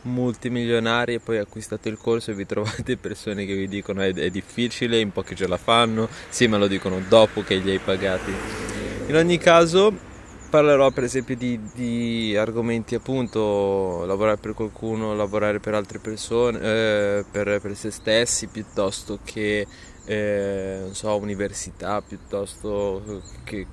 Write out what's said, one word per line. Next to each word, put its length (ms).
multimilionari 1080
e 60
poi 180
acquistate 500
il 100
corso 320
e 40
vi 120
trovate 500
<laughs> 20
persone 460
che 100
vi 140
dicono: 320
"È, 120
è 180
difficile, 680
in 140
pochi 240
ce 100
la 100
fanno", 520
sì, 180
ma 100
lo 100
dicono 420
dopo 340
che 140
li 140
hai 80
pagati. 540
In 100
ogni 220
caso, 540
parlerò 420
per 140
esempio 320
di, 240
di 600
argomenti, 580
appunto, 1120
lavorare 320
per 160
qualcuno, 600
lavorare 460
per 140
altre 240
persone, 640
eh, 680
per, 300
per 160
se 140
stessi, 560
piuttosto 800
che, 420
eh, 720
non 140
so, 220
università, 840
piuttosto 1200
che 280